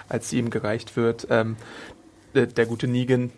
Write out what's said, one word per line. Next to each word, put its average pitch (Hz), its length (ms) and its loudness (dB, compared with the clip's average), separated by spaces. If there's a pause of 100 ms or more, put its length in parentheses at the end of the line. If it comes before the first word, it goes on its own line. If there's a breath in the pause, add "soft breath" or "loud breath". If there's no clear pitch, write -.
als - 220 -4
sie 127 100 0
ihm 117 100 0
gereicht 110 480 -4
wird. 117 320 0
Ähm, 113 280 2 (760 loud breath)
äh, 123 140 4
der 120 180 2
gute 113 220 -2
Negan, 123 500 2